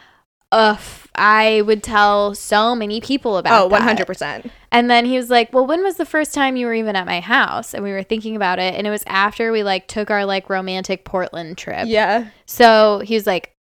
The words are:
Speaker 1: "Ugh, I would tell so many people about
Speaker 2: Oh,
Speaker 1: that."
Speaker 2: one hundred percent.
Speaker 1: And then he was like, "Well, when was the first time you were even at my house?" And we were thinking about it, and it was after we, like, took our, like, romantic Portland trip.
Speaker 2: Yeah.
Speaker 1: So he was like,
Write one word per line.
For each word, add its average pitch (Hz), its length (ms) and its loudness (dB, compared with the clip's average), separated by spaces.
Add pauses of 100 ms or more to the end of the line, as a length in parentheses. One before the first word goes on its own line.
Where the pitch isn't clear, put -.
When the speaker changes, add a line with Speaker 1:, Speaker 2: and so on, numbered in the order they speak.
(500)
Speaker 1:
"Ugh, 214 280 4 (360)
I 214 460 4
would 208 220 0
tell 208 520 2
so 220 400 0
many 214 260 -6
people 254 360 -2
about 175 160 2
Speaker 2:
Oh, 214 160 6
Speaker 1:
that." - 20 2
Speaker 2:
one 208 120 4
hundred 214 240 0
percent. 147 440 -10 (200)
Speaker 1:
And 240 180 2
then 240 160 4
he 254 120 0
was 240 120 -4
like, 233 240 2
"Well, 262 140 4
when 330 160 0
was 381 140 -2
the 330 80 -2
first 311 280 -2
time 269 220 0
you 247 100 -4
were 233 80 -4
even 220 220 -2
at 185 100 -2
my 175 160 -4
house?" 220 540 -2
And 202 80 -6
we 202 80 -6
were 196 120 -6
thinking 220 320 -6
about 185 240 -2
it, 185 160 -2
and 208 120 -4
it - 20 -4
was 208 180 -6
after 208 440 -2
we, 220 120 -2
like, 190 240 -4
took 208 220 -6
our, 202 160 0
like, 196 240 -4
romantic 185 560 -6
Portland 170 520 -8
trip. - 300 -8
Speaker 2:
Yeah. 220 400 0 (180)
Speaker 1:
So 214 600 4
he 220 100 -4
was 208 120 -2
like, 185 260 -4 (140)